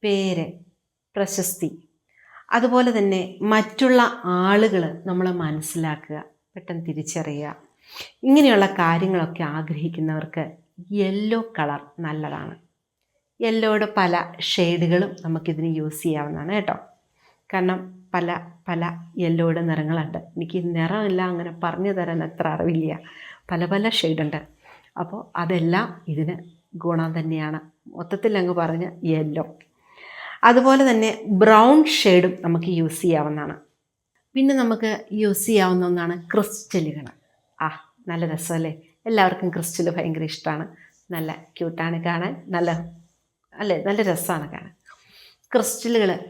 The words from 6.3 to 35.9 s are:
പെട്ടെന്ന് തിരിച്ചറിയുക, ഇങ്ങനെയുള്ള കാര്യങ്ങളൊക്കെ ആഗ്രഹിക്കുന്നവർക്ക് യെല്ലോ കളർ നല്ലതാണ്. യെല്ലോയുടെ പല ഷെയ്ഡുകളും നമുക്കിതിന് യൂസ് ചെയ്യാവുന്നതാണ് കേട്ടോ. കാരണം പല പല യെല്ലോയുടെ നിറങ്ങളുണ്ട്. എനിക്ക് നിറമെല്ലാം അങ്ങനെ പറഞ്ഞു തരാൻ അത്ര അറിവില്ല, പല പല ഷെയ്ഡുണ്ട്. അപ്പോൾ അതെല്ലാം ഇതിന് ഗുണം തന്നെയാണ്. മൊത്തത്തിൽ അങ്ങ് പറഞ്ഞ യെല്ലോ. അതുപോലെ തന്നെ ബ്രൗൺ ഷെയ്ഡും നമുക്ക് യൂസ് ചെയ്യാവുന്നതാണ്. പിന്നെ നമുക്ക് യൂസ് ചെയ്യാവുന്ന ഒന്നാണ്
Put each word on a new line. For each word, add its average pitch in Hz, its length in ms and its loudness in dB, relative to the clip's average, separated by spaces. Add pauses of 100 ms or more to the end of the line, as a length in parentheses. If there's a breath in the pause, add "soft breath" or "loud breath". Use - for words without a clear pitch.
പെട്ടെന്ന് 175 320 -10
തിരിച്ചറിയുക, 151 680 -8 (680 loud breath)
ഇങ്ങനെയുള്ള 262 440 8
കാര്യങ്ങളൊക്കെ 170 760 0
ആഗ്രഹിക്കുന്നവർക്ക് 156 1080 -4 (400)
യെല്ലോ 214 680 -2
കളർ 147 220 -4 (200)
നല്ലതാണ്. 151 560 -8 (880)
യെല്ലോയുടെ 220 540 2
പല 175 440 0
ഷെയ്ഡുകളും 175 840 0
നമുക്കിതിന് 160 520 -2
യൂസ് 156 260 -6
ചെയ്യാവുന്നതാണ് 156 500 -4
കേട്ടോ. 208 240 -2 (760)
കാരണം 185 460 -2 (140)
പല 175 260 -2 (280)
പല 170 360 -4 (140)
യെല്ലോയുടെ 170 420 0
നിറങ്ങളുണ്ട്. 160 580 -2
എനിക്ക് 170 580 -6
നിറമെല്ലാം 185 520 0
അങ്ങനെ 170 240 -6 (100)
പറഞ്ഞു 185 300 -2
തരാൻ 170 320 -2
അത്ര 165 240 -4
അറിവില്ല, 165 520 -2 (500 loud breath)
പല 175 140 -2
പല 196 240 0
ഷെയ്ഡുണ്ട്. 156 540 -2 (580 soft breath)
അപ്പോൾ 175 380 -10
അതെല്ലാം 175 680 0
ഇതിന് 156 280 -2 (420)
ഗുണം 165 400 -2
തന്നെയാണ്. 156 720 -6
മൊത്തത്തിൽ 196 500 -2
അങ്ങ് 180 160 0
പറഞ്ഞ 170 360 -2 (140)
യെല്ലോ. 156 520 -2 (880 loud breath)
അതുപോലെ 262 460 8
തന്നെ 220 360 2
ബ്രൗൺ 220 580 8
ഷെയ്ഡും 180 560 4
നമുക്ക് 170 260 0
യൂസ് 165 360 0
ചെയ്യാവുന്നതാണ്. 151 540 0 (800)
പിന്നെ 269 200 4
നമുക്ക് 226 580 0
യൂസ് 208 340 0
ചെയ്യാവുന്ന 185 400 4
ഒന്നാണ് 175 360 -2 (100)